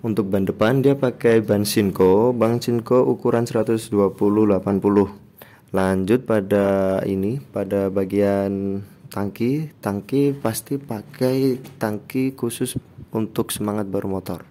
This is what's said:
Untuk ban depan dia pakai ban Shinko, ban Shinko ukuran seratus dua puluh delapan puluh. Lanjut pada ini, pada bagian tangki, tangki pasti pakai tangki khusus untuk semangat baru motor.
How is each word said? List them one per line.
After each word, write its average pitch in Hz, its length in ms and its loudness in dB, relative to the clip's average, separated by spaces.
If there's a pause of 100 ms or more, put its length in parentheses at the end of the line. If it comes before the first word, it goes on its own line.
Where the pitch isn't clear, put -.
Untuk 101 240 -2
ban 98 160 0
depan 123 400 2
dia 139 80 6
pakai 120 480 2
ban 104 240 0
Shinko, 101 640 4
ban 117 320 0
Shinko 123 480 2
ukuran 117 320 0
seratus 113 480 -2
dua 101 240 2
puluh 104 320 2
delapan 98 320 2
puluh. 101 320 4 (640)
Lanjut 95 500 0
pada 98 800 0
ini, 98 380 -2
pada 98 480 -4
bagian 98 920 -2 (300)
tangki, 123 720 -4
tangki 131 500 -2
pasti 135 460 -6
pakai 131 800 -2 (180)
tangki 123 640 -4
khusus 123 400 -6 (340)
untuk 110 380 -4
semangat 104 400 -4
baru 98 180 -4
motor. 92 420 -8